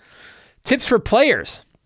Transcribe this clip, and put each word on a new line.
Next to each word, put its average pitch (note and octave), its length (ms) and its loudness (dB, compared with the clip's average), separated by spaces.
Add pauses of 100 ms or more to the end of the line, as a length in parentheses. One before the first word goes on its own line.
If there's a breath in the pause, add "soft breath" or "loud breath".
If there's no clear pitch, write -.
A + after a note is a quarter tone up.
(640 soft breath)
tips B3+ 200 -2
for A#3 140 2
players. A3 680 0 (200)